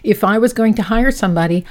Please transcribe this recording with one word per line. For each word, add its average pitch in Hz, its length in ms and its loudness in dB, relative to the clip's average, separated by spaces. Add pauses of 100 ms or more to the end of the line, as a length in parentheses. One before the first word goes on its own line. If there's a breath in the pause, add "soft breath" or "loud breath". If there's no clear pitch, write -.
If - 220 0
I 202 120 2
was 240 140 2
going 226 240 0
to 220 80 -2
hire 226 280 0
somebody, 175 600 -2